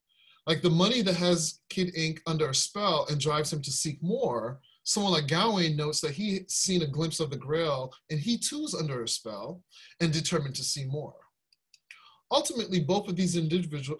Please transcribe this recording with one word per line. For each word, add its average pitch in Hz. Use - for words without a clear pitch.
Like 160
the 175
money 202
that 185
has 175
Kid 180
Ink 160
under 156
a 135
spell 185
and 147
drives 151
him 147
to 135
seek -
more, 135
someone 202
like 151
Gawain 170
notes 151
that 151
he's 190
seen 180
a 151
glimpse 156
of 147
the 147
Grail 139
and 156
he 226
too 294
is 302
under 139
a 113
spell 110
and 165
determined 151
to -
see 139
more. 143
Ultimately, 233
both 190
of 180
these 170
individual-, 156